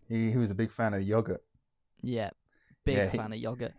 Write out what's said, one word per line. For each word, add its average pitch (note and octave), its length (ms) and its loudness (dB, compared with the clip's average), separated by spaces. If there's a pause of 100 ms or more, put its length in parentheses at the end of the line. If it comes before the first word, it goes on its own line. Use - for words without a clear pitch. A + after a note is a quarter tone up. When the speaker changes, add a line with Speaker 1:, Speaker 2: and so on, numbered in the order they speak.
Speaker 1:
He, A2+ 240 0
he A#2+ 60 2
was A2+ 140 2
a F#2+ 40 -4
big A2 160 0
fan A2 220 0
of G2 80 0
yogurt. G2+ 420 0 (580)
Speaker 2:
Yeah, A2+ 280 -2 (560)
big C#3 120 2
Speaker 1:
Yeah, G2 120 4
he A#2+ 80 0
Speaker 2:
fan A2 160 -4
of A2 60 -6
yogurt. A#2 400 -6